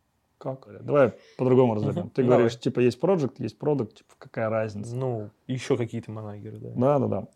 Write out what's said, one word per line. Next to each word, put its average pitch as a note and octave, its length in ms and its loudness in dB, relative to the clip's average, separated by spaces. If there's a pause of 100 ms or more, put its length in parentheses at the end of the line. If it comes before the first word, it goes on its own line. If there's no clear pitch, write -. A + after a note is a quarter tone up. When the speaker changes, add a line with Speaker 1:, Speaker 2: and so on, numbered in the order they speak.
(380)
Speaker 1:
Как? C3 300 -12 (160)
Давай C3 300 4 (220)
по-другому B2+ 380 4
разберем. G#2 300 -2
Speaker 2:
Мгм. - 60 -10
Speaker 1:
Ты C3+ 120 -2
Speaker 2:
Давай. B2 160 6
Speaker 1:
говоришь, A#2+ 220 2
типа, B2 200 -2
есть A#2+ 200 2
проджект, E3 400 0
есть A2+ 180 -8
продукт, C#3 400 -2
типа, - 200 -20
какая - 300 -6
разница? A2 480 -4
Speaker 2:
Ну, A#2+ 340 -4 (180)
еще B2+ 280 0
какие-то A2+ 360 -6
манагеры, G#2+ 460 -12
да. A#2 180 -14
Speaker 1:
Да, C3+ 240 2
да, A2 80 0
да. G#2 280 -4